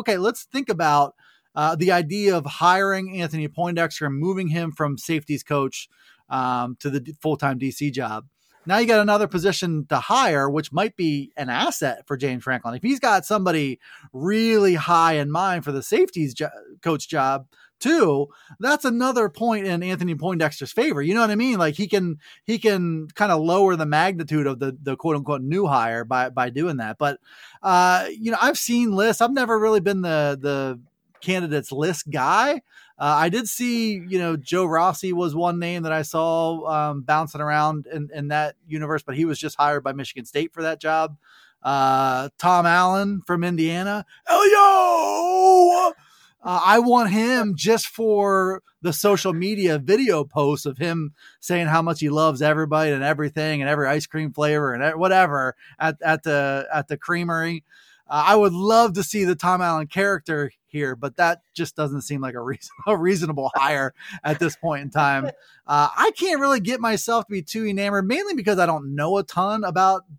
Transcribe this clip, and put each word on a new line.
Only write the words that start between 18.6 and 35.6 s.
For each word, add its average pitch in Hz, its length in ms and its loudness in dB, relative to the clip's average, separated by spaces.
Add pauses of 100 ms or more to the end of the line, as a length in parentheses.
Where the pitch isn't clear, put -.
that's 285 260 0
another 247 440 0
point 214 360 -2
in 175 160 -2
Anthony 180 320 -4
Poindexter's 156 580 -4
favor. 220 300 0
You 165 140 0
know 233 60 2
what 220 100 2
I 208 40 -2
mean? 240 220 0
Like, 160 160 0
he 202 140 -4
can, 175 320 -2 (260)
he 220 140 -2
can 175 560 0
kinda 202 200 2
lower 180 400 4
the 160 120 -2
magnitude 156 580 0
of 135 140 -4
the, 135 200 -6
the 139 160 -6
quote 160 200 -2
unquote 143 260 -4
new 165 240 -2
hire 117 400 0
by, 127 240 -2
by 123 220 -4
doing 147 260 -4
that. 110 220 -8
But, 143 200 -2 (440)
uh, 180 480 4
you 220 180 -6
know, 226 100 -2
I've 247 200 2
seen 240 320 0
lists. 202 320 2
I've 247 80 2
never 240 260 0
really 214 220 4
been 190 240 -2
the, 151 360 0
the 135 400 -4 (400)
candidates 170 520 -4
list 151 400 -4
guy. 196 500 0 (360)
Uh, 147 200 2
I 165 120 2
did 220 180 -2
see, 233 460 -2
you 185 260 -4
know, 170 180 -2
Joe 175 280 -2
Rossi 175 460 0
was 175 220 -2
one 170 240 -2
name 170 260 -4